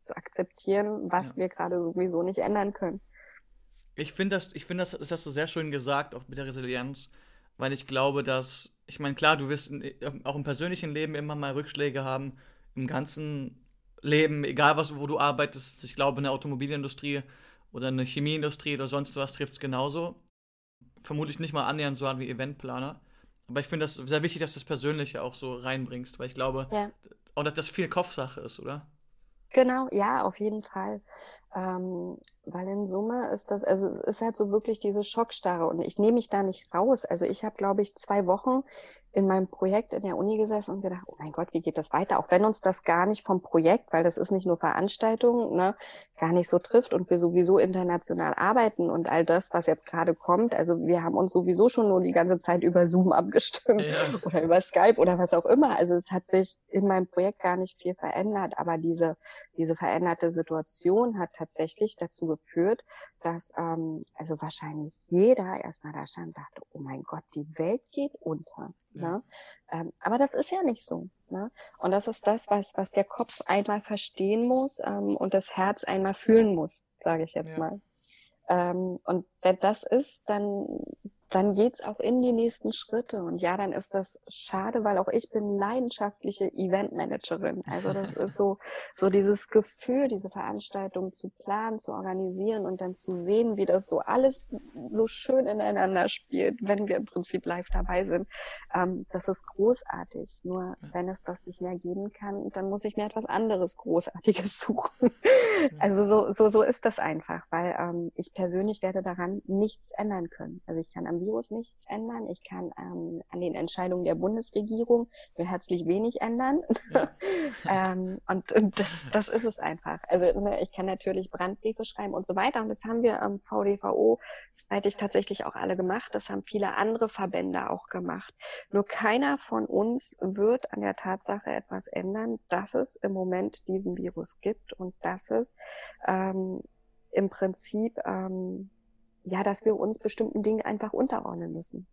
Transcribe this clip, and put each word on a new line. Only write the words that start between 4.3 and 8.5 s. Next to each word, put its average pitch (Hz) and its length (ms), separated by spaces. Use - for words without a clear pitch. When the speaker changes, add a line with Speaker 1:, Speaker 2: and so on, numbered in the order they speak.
Speaker 2:
das, - 180
ich 151 100
finde 180 180
das, 175 100
das - 180
hast 165 160
du 147 40
sehr 147 180
schön 156 220
gesagt, 139 440
auch 127 140
mit 131 100
der 139 80
Resilienz, 127 640
weil 135 160
ich 131 160
glaube, 139 340
dass, 131 500